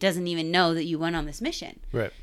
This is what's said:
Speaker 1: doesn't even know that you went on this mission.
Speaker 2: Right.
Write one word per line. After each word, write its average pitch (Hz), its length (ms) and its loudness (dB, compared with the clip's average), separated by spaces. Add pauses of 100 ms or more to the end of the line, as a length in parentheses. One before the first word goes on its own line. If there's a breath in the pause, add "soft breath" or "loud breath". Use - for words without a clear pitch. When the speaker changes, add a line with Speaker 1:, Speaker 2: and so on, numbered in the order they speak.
Speaker 1:
doesn't 175 260 2
even 165 240 -2
know 170 240 4
that 165 100 0
you 165 140 -2
went 165 160 0
on 156 120 -2
this 143 140 -10
mission. - 380 -6 (140)
Speaker 2:
Right. 117 180 -2 (120)